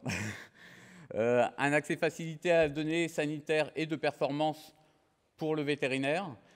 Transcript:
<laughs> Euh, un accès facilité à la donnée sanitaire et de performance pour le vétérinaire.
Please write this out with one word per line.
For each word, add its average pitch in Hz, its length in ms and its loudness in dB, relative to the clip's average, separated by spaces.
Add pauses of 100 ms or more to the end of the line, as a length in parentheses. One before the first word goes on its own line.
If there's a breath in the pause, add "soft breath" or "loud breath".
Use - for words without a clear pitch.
<laughs> 120 60 -6 (1040 loud breath)
Euh, 120 320 4 (100)
un 139 160 2
accès 151 240 2
facilité 160 540 -2
à 165 140 8
la 151 40 4
donnée 156 400 0
sanitaire 151 640 0
et 156 120 0
de 160 100 -2
performance 147 800 -2 (640 soft breath)
pour 156 180 0
le 151 60 -2
vétérinaire. 139 760 0 (180 soft breath)